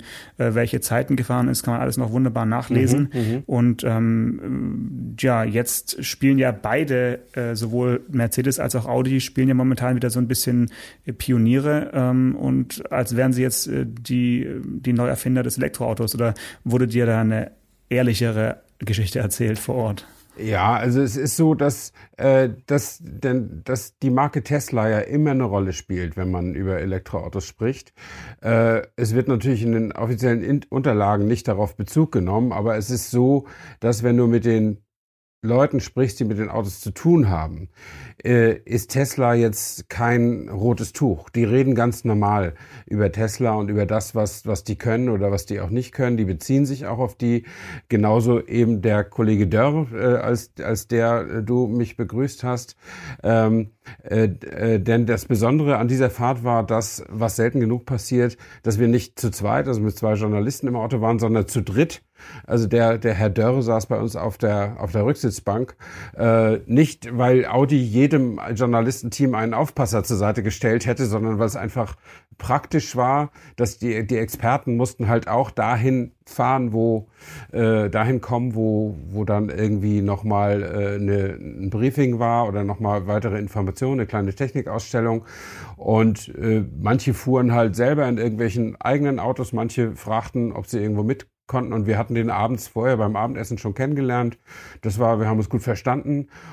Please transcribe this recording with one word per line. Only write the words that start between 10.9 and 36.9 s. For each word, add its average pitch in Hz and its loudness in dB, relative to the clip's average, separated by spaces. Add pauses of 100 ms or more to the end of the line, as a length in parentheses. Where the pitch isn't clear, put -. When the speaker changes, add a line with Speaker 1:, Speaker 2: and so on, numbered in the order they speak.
Speaker 1:
äh, 127 -8
Pioniere, 131 2
ähm, 127 2
und 131 -2
als 120 -2
wären 131 4
sie 123 0
jetzt, 127 -2
äh, 131 -2
die, 120 -2 (160)
die 127 -4
Neuerfinder 127 0
des 123 -4
Elektroautos. 117 -2
Oder 117 0 (300)
wurde 123 2
dir 120 2
da 113 2
eine 110 2 (480)
ehrlichere 117 0 (180)
Geschichte 104 -2
erzählt 110 -2
vor 147 -4
Ort? 110 -4 (300)
Speaker 2:
Ja, 107 2
also 123 2
es 127 0
ist 139 -2
so, 160 4
dass, - -2 (240)
äh, 131 4 (180)
dass, - -2
denn, 123 -4
dass - -6
die 135 0
Marke 135 2
Tesla 127 -2
ja 107 2
immer 147 0
eine 131 2
Rolle 98 0
spielt, 90 -6
wenn 92 -2
man 90 -2
über 95 -2
Elektroautos 95 -6
spricht. - -6 (500)
Äh, 113 2 (120)
es 110 -2
wird 120 2
natürlich 117 0
in 117 2
den 113 0
offiziellen 117 0
In-, 135 0
Unterlagen 104 2
nicht 117 -2
darauf 101 -2
Bezug 151 0
genommen, 110 0
aber 107 0
es 107 -4
ist 120 -4
so, 131 4 (340)
dass 110 0
wenn 120 4
du 123 6
mit 117 4
den 107 2 (640)
Leuten 123 2
sprichst, - -2
die 127 0
mit 107 -2
den 107 -2
Autos 104 -6
zu 104 -8